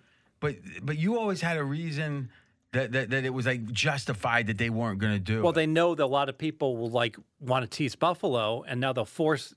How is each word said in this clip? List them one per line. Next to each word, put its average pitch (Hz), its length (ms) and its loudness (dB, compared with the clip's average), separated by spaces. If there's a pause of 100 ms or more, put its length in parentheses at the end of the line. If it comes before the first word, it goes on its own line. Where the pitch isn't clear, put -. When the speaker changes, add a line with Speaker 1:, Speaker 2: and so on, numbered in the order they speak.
(400)
Speaker 1:
But, 147 160 -2 (260)
but 151 160 -4
you 208 200 2
always 202 220 -2
had 170 160 0
a 147 80 -2
reason 147 640 -4 (440)
that, 123 200 -2
that, 127 180 0
that 131 140 0
it 131 80 -2
was, 127 140 -2
like, 123 260 -2
justified 120 760 0
that 107 100 0
they 117 100 0
weren't 113 300 -2
gonna 104 200 2
do 107 240 0
Speaker 2:
Well, 170 100 6
Speaker 1:
it. - 20 0
Speaker 2:
they 160 120 4
know 165 280 4
that 151 100 2
a - 20 4
lot 139 220 2
of 135 80 -6
people 151 400 -2
will, 117 140 -4
like, 120 260 2 (240)
wanna 127 260 0
tease - 300 -4
Buffalo, 131 720 0
and 127 140 -2
now 135 100 2
they'll 123 140 -2
force, 156 500 -2